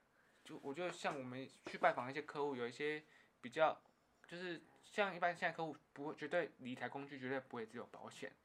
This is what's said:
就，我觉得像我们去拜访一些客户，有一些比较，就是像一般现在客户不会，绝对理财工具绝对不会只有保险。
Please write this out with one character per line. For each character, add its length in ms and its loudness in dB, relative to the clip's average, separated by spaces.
就， 180 -10
我 100 -4
觉 140 -2
得 60 -2
像 260 -2
我 60 -6
们 260 -8
去 140 -8
拜 120 10
访 200 0
一 20 -6
些 80 -2
客 240 -2
户， 100 0
有 120 -2
一 40 -4
些 320 -2
比 80 -6
较， 320 6
就 100 -12
是 240 -6
像 320 2
一 20 -6
般 180 4
现 140 2
在 80 -4
客 80 0
户 100 -4
不 180 -6
会， 60 -6
绝 120 -6
对 320 2
理 160 -4
财 120 -4
工 200 -6
具 120 -10
绝 100 -4
对 100 2
不 160 -10
会 100 -2
只 120 -12
有 100 -6
保 200 -12
险。 240 -8